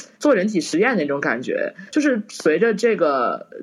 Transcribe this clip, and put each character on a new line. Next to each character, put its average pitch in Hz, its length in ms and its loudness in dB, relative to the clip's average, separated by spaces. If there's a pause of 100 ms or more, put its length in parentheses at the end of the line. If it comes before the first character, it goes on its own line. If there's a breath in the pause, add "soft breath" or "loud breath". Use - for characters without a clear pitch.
(200 loud breath)
做 294 160 4
人 196 140 0
体 208 100 -2
实 - 200 -2
验 233 180 2
那 151 80 0
种 139 160 -2
感 127 200 -2
觉。 - 320 -4 (160 loud breath)
就 311 120 0
是 254 260 2
随 160 320 0
着 226 140 2
这 214 240 0
个 131 500 0 (140)